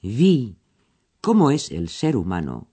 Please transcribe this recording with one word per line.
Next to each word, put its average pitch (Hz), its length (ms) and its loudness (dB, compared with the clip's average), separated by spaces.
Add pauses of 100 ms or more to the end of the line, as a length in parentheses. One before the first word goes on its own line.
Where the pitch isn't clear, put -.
Wie, 123 540 2 (640)
¿cómo 202 300 4
es 151 220 -2
el 82 180 -6
ser 156 260 -2
humano? 85 580 -6